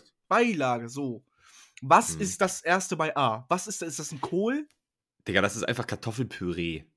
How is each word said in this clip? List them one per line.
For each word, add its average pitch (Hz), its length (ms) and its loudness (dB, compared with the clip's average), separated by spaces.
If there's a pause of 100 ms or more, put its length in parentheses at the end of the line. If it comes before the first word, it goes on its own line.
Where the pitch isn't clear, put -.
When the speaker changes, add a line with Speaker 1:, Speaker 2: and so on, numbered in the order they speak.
(280)
Speaker 1:
Beilage, 147 640 2
so. 127 360 -6 (560)
Was 165 320 6
Speaker 2:
Hm. - 80 -6
Speaker 1:
ist 185 180 -2
das 185 220 0
erste 185 340 2
bei 156 220 -2
A? 123 320 0
Was 180 180 0
ist 208 140 -8
das? 170 80 -6
Ist 139 100 -8
das 151 120 -8
ein 147 100 -8
Kohl? 240 460 0 (600)
Speaker 2:
Digga, 95 140 4
das 98 140 0
ist 110 120 -4
einfach 120 200 -2
Kartoffelpüree. 87 960 -4 (140)